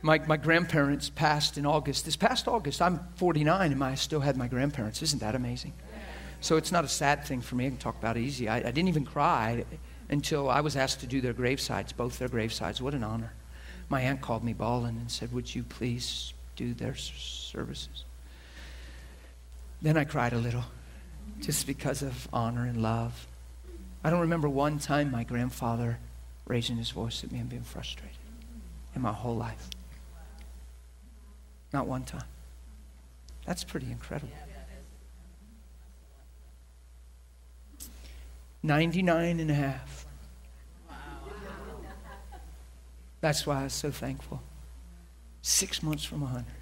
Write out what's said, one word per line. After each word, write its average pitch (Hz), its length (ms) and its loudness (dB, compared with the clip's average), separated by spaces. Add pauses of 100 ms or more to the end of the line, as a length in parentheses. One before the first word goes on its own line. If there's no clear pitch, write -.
my, 156 180 8
my 156 160 6
grandparents 151 720 6
passed 151 480 4
in 143 80 2
August. 147 380 4
This 160 120 0
past 226 320 4
August, 202 320 2
I'm 175 200 6 (160)
forty-nine 165 560 6
and 135 120 2
I 131 100 0
still 151 260 0
had 139 160 4
my 123 120 0
grandparents. 127 540 0
Isn't 147 180 2
that 107 140 0
amazing? 123 380 -2 (680)
So 160 160 4
it's 156 160 2
not 170 120 4
a 131 40 -2
sad 143 360 4
thing 127 160 -2
for 120 140 -6
me. 123 120 4
I - 40 2
can 123 80 -6
talk - 200 -2
about 113 180 2
it 117 40 2
easy. 127 280 0
I, 113 100 4
I 120 120 0
didn't 165 180 4
even 151 160 6
cry 123 600 4 (440)
until 143 400 2
I 127 120 6
was 151 160 2
asked 131 240 4
to 131 60 -8
do 131 140 2
their 123 120 2
gravesides, 123 640 2
both 123 220 0
their 127 100 0
gravesides. 113 520 0
What 139 140 0
an 123 80 0
honor. 113 300 -2 (560)
My 135 140 2
aunt 135 180 2
called 113 240 0
me 113 80 0
bawling 117 440 2
and 120 140 -6
said, 120 220 -4
"Would 120 220 -4
you 123 80 -2
please 120 680 -4 (220)
do 120 200 -2
their 117 180 -4
s-, - 240 -8
services?" - 880 -8 (1800)
Then 156 140 6
I 147 80 6
cried 120 280 2
a 120 60 2
little, 120 260 0 (760)
just - 260 0
because 135 360 -2
of 123 300 -6
honor 120 320 2
and 120 180 0
love. 117 440 0 (760)
I 156 80 4
don't 175 100 6
remember 160 280 4
one 143 300 4
time 147 320 2
my 117 140 0
grandfather 120 720 0 (480)
raising 120 300 2
his 113 140 0
voice 113 340 -4
at - 80 -6
me 120 80 -4
and 120 80 -4
being 120 140 -6
frustrated - 540 -8 (800)
in 131 80 0
my 107 100 2
whole 117 240 -2
life. 113 320 -4 (2000)
Not 139 160 0
one 131 160 -2
time. - 180 -8 (1200)
That's 180 200 -4
pretty 127 260 -4
incredible. - 400 -6 (4000)
Ninety-nine 170 760 6
and 156 120 2
a 147 40 6
half. 135 520 0 (3250)
That's 147 260 2
why 139 140 2
I 135 40 0
was 135 80 -4
so - 180 -2
thankful. 135 500 -6 (1000)
Six - 400 2
months 151 220 0
from 147 180 -4
a 135 40 0
hundred. 123 360 -4